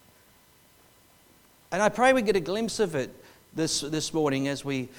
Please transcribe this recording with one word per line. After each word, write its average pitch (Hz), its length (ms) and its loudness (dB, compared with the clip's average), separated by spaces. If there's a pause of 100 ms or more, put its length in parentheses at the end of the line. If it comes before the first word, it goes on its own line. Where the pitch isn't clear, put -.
(1700)
And 180 100 0
I 208 80 6
pray 254 240 4
we 262 80 4
get 202 140 2
a 196 40 4
glimpse 190 400 -4
of 185 140 0
it 127 160 -2 (460)
this, 156 260 -2
this 147 320 -4
morning 139 340 0
as 139 160 -6
we 131 360 -4